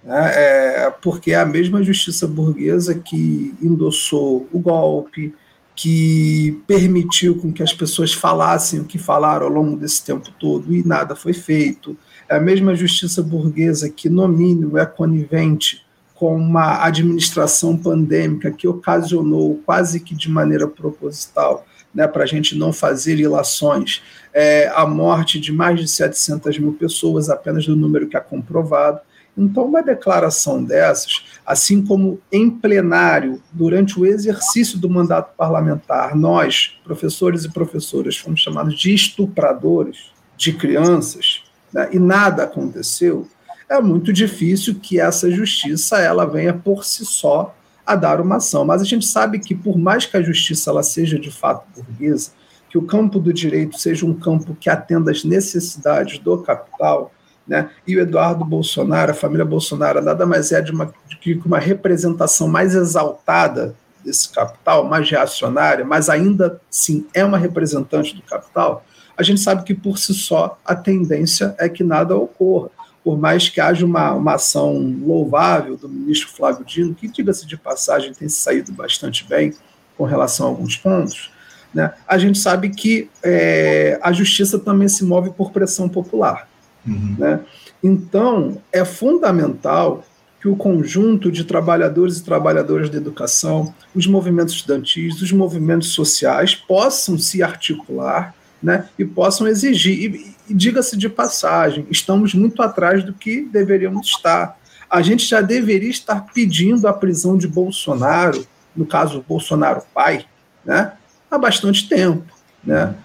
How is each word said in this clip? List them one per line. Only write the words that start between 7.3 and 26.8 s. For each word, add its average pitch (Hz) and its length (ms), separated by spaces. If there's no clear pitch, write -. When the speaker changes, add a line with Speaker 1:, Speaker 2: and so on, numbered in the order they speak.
Speaker 1:
com 165 140
que - 120
as 165 100
pessoas 160 400
falassem 160 680
o - 40
que - 140
falaram 147 480
ao 143 40
longo 151 240
desse 147 300
tempo - 240
todo 156 320
e 175 140
nada 147 300
foi 175 180
feito. 151 640
É 151 60
a 147 40
mesma 190 360
justiça 175 480
burguesa 156 680
que, - 200
no 185 180
mínimo, 165 500
é 156 80
conivente 160 1000
com 165 220
uma 160 500
administração 165 880
pandêmica 160 760
que - 160
ocasionou, 156 1000
quase 170 340
que - 140
de 160 160
maneira 151 380
proposital, 147 1000
né, 156 140
pra 147 180
gente 151 300
não 156 160
fazer 151 480
ilações, 147 840
é, 202 400
a 160 140
morte 165 500
de 151 140
mais 170 260
de 165 120
setecentas 151 680
mil 151 140
pessoas, 160 580